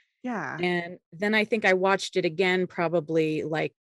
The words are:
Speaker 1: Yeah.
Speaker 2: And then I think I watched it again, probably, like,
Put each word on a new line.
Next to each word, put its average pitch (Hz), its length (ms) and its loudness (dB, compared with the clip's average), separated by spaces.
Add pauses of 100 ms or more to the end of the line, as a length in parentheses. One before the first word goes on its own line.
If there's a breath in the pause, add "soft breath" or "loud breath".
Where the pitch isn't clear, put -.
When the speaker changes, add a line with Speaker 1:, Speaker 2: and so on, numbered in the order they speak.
(240)
Speaker 1:
Yeah. 160 360 -6
Speaker 2:
And 175 380 -2 (140)
then 208 240 0
I 214 80 4
think 214 200 -2
I 190 100 6
watched 190 420 0
it 185 80 2
again, 180 420 0
probably, 160 760 0
like, 156 400 -4